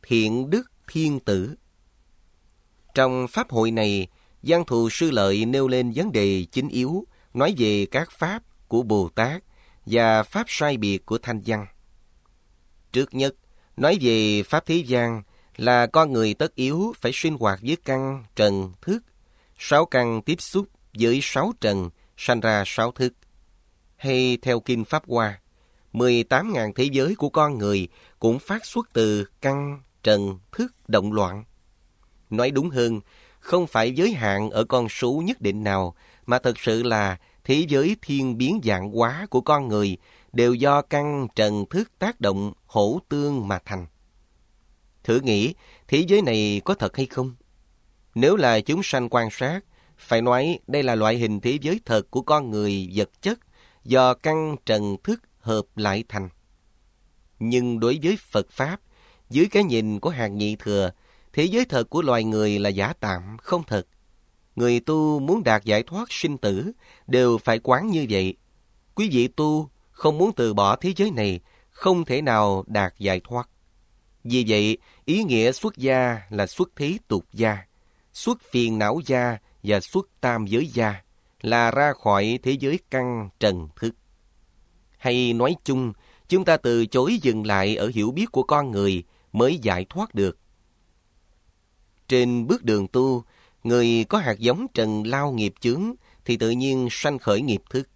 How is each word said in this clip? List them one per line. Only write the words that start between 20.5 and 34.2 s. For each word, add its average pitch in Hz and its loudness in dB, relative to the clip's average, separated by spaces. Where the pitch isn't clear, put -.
với 117 2
sáu 165 -2
trần, 98 -2
sanh 120 0
ra 107 0
sáu 113 -2
thức. 123 -2
Hay 127 0
theo 123 0
Kinh 113 -2
Pháp 156 -4
Hoa, 110 -2
mười 120 2
tám 175 0
ngàn 110 -4
thế 123 -2
giới 139 0
của 143 -4
con 147 2
người 101 0
cũng 113 2
phát 220 -6
xuất - -8
từ 107 2
căn, 143 -4
trần, 101 2
thức 247 -4
động 104 0
loạn. 101 -2
Nói 120 0
đúng 143 0
hơn, 117 0
không 175 0
phải 117 0
giới 180 0
hạn 107 -2